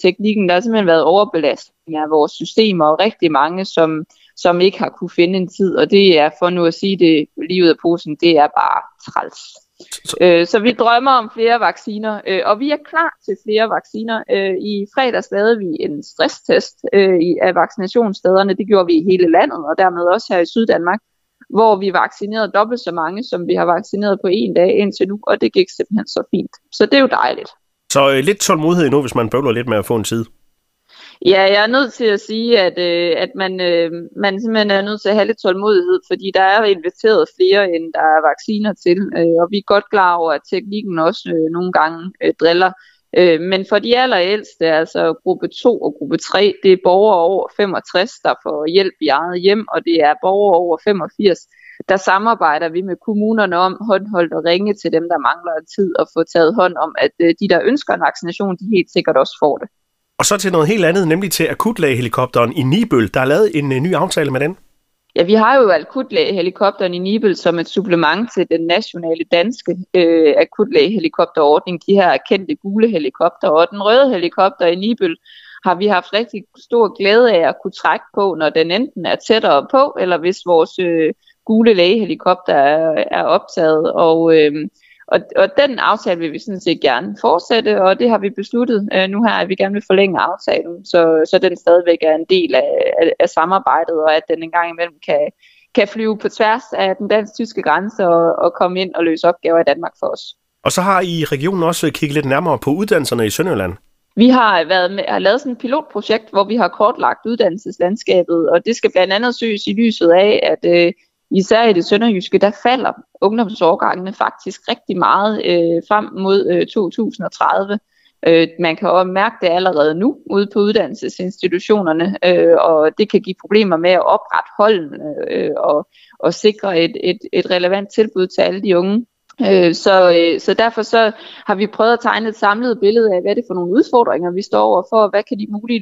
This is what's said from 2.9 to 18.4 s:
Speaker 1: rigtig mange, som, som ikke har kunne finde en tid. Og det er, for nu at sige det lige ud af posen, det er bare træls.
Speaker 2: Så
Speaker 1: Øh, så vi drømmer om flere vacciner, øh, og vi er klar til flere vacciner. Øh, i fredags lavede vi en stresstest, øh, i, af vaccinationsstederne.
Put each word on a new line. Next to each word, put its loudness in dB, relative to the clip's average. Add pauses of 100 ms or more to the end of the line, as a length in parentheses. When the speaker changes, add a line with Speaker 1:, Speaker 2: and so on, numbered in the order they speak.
Speaker 1:
rigtig 0
mange, 0
som, -2 (300)
som 0
ikke 2
har -2
kunne -10
finde 0
en -2
tid. -2
Og 2
det 6
er, 2 (100)
for 0
nu 0
at 2
sige -4
det 4 (240)
lige 2
ud 6
af 4
posen, -4
det 2
er 6
bare -2 (240)
træls. -8 (680)
Speaker 2:
Så -8
Speaker 1:
Øh, 4
så 0
vi 2
drømmer 2
om 0
flere 0
vacciner, -4
øh, -2
og -2
vi -4
er -2 (120)
klar -4
til -6 (100)
flere 0
vacciner. -6
Øh, 0 (160)
i -6 (100)
fredags -4
lavede 2
vi -8 (140)
en -6
stresstest, -2 (180)
øh, 4
i, 0
af 2
vaccinationsstederne. 0